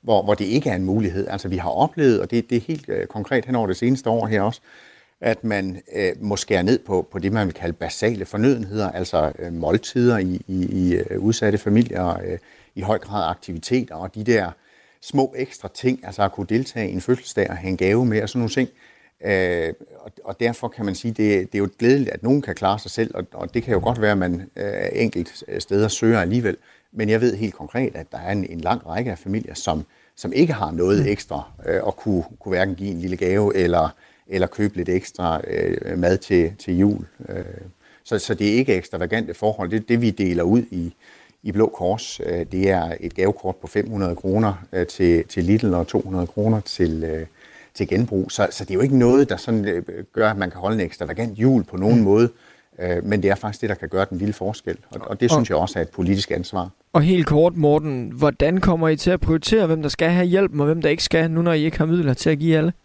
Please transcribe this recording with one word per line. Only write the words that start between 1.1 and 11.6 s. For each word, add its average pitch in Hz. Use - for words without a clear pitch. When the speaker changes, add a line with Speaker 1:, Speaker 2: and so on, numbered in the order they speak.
Speaker 1:
Altså, 98
vi 92
har 87
oplevet, 120
og -
det, 117
det 123
er 120
helt, 156
øh, -
konkret 110
hen 127
over 120
det 185
seneste 127
år 113
her 107
også, 110
at 113
man, 95
øh, 95
må 101
skære 95
ned 110
på, 92
på 98
det, 98
man 104
vil 85
kalde 85
basale 110
fornødenheder, 107
altså, 82
øh, 87
måltider 113
i, 90
i, 92
i, 90
øh, 95
udsatte 104
familier, 104